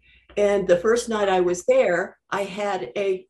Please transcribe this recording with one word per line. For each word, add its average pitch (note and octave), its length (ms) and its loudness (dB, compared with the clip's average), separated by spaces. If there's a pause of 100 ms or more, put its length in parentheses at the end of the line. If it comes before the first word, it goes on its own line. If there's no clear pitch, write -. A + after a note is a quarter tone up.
(380)
And G3+ 300 2
the F3 100 6
first A3+ 300 0
night G#3 220 0
I F#3 120 2
was F3 240 -2
there, G#3 520 2 (140)
I G3 120 -4
had G3 540 -6
a G3 320 -4